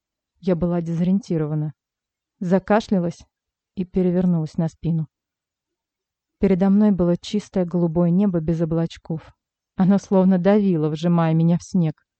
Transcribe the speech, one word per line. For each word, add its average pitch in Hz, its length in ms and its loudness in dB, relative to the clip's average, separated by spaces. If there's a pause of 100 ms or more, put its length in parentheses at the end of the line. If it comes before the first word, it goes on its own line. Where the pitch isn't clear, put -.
(400)
я 175 160 -2
была 175 240 -2
дезориентирована. 160 920 -2 (680)
Закашлялась 185 840 -2 (520)
и 185 80 -6
перевернулась 180 760 -2
на 165 100 -2
спину. 160 400 -4 (1400)
Передо 190 240 2
мной 208 220 4
было 175 260 2
чистое - 480 -6
голубое 175 460 0
небо 180 300 0
без 160 200 -4
облачков. 165 720 -6 (440)
Оно 196 200 4
словно 190 400 2
давило, 185 540 2
вжимая 165 420 0
меня 165 240 2
в - 60 -8
снег. 165 320 -2 (260)